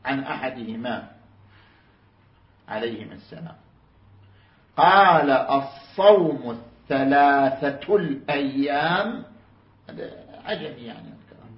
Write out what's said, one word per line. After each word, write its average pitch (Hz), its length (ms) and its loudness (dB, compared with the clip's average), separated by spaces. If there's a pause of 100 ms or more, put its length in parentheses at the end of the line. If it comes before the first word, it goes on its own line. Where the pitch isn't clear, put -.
عن 135 160 -4
أحدهما 117 880 -8 (1600)
عليهما 110 460 -8
السلام، 82 420 -18 (1200)
قال: 170 540 6
"الصوم 139 1200 2
الثلاثة 139 1500 0
الأيام"، 143 1300 -2 (640)
هذا - 220 -14 (340)
عجمي 143 380 -10
يعني 113 160 -16
الكلام - 600 -20